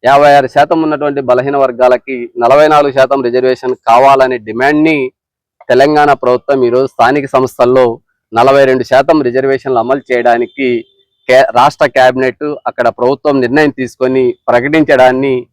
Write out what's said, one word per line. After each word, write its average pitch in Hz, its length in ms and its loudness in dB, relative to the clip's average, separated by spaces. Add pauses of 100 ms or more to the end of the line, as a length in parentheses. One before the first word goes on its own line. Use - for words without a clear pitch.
యాభై 143 300 4
ఆరు 139 120 2
శాతం 151 360 0
ఉన్నటువంటి 147 380 -4
బలహీన 127 360 -2
వర్గాలకి 127 600 0 (220)
నలభై 135 300 2
నాలుగు 147 240 2
శాతం 135 300 0
రిజర్వేషన్ 127 520 -2 (120)
కావాలనే 127 520 2
డిమాండ్ని 143 580 -2 (720)
తెలంగాణ 147 440 2
ప్రభుత్వం 127 520 -2
ఈరోజు 123 220 0
స్థానిక 135 400 -2
సంస్థల్లో 131 580 0 (480)
నలభై 135 320 4
రెండు 131 200 0
శాతం 139 380 0
రిజర్వేషన్లు 131 560 -2
అమలు 127 240 -2 (100)
చేయడానికి 120 560 -2 (600)
కే-, 131 260 4
రాష్ట్ర 139 320 0
క్యాబినెట్ 131 580 -2 (220)
అక్కడ 120 220 -6
ప్రభుత్వం 135 520 -2
నిర్ణయం 139 300 0
తీసుకొని 131 540 -4 (240)
ప్రకటించడాన్ని 135 880 0 (180)